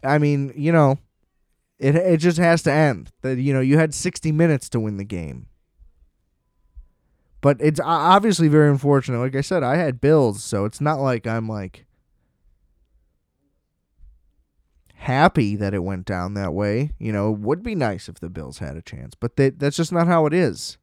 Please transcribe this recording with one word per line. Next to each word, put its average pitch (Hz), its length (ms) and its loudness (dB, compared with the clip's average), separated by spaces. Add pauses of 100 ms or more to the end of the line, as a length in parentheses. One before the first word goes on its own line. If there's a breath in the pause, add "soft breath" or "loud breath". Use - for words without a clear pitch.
I 139 180 0
mean, 143 360 0
you 151 160 -2
know, 147 280 4 (800)
it, 143 180 2
it 175 240 4
just 170 160 2
has 170 260 2
to 151 80 0
end. 139 400 0 (120)
That, 131 160 -2
you 139 120 0
know, 135 80 0
you 135 180 2
had 156 160 2
sixty - 380 -4
minutes 156 380 0
to 120 100 -2
win 107 160 -4
the 98 80 -8
game. 82 440 -10 (1900)
But 139 180 4
it's 156 220 2
o-, - 40 -4
obviously 170 640 4
very 147 220 6
unfortunate. 135 500 0
Like 131 160 -4
I 135 60 -2
said, 165 220 -2
I 127 120 0
had 151 240 -2
Bills, 135 420 2
so 101 220 -4
it's 107 160 -6
not 147 220 -2
like 123 260 -4
I'm, 113 220 -6
like, 101 360 -12 (3000)
happy 131 640 0
that 101 160 -2
it 92 100 -4
went 92 220 -6
down 95 300 -6
that 95 180 -4
way. 104 460 -2
You 110 120 -6
know, 107 220 -2
it 104 60 -6
would 143 240 -4
be 226 120 -6
nice 110 320 -4
if - 140 -18
the 85 80 -10
Bills 82 300 -14
had 76 180 -10
a 82 40 -14
chance, - 320 -16
but - 220 -6
they, 135 140 4
that's 143 260 -4
just 165 160 -2
not 170 160 2
how 165 180 4
it 147 80 0
is. 160 500 -2